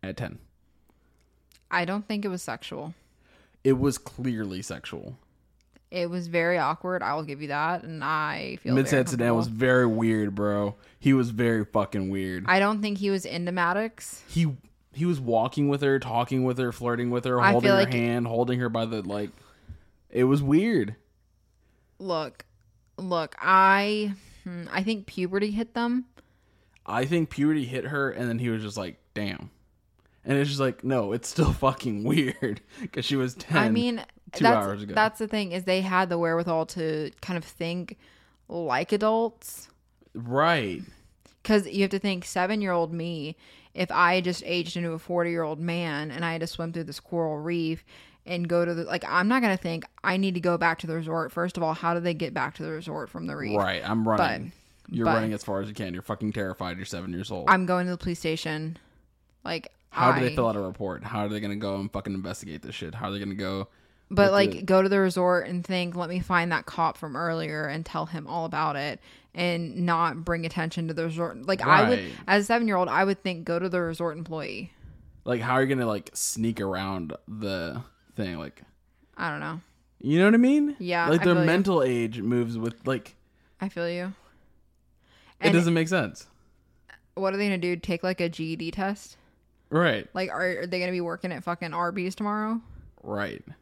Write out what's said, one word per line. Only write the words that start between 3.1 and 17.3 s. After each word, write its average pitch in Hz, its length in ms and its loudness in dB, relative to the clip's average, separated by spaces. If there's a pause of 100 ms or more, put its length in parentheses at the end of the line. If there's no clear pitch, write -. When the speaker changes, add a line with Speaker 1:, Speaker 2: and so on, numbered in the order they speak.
Speaker 1:
It 135 160 6
was 135 180 2
clearly 110 640 -4
sexual. - 560 -10 (720)
Speaker 2:
It 175 180 -4
was 175 180 -6
very 170 300 2
awkward. 170 460 0
I 143 120 0
will 156 80 -4
give 143 180 -10
you 147 80 -8
that. 156 340 -2
And 160 180 -10
I 151 600 -2
feel 123 140 2
Speaker 1:
Mid 135 120 4
Speaker 2:
very 135 180 4
Speaker 1:
Sedan 120 300 2
was 113 120 2
Speaker 2:
uncomfortable. 110 120 -6
Speaker 1:
very 127 260 6
weird, 110 500 2
bro. 104 400 0 (240)
He 139 120 4
was 127 200 4
very 113 340 2
fucking 98 440 0
weird. 95 380 -4
Speaker 2:
I 185 120 4
don't 202 220 2
think 208 160 -2
he 202 120 -2
was 190 160 -2
into 175 260 -4
Maddox. 185 760 -2
Speaker 1:
He, 160 260 2 (380)
he 139 120 -4
was 170 140 0
walking 127 480 2
with 139 140 0
her, 139 180 4
talking 120 460 0
with 123 140 0
her, 123 120 0
flirting 120 400 -2
with 120 140 0
her, 123 160 2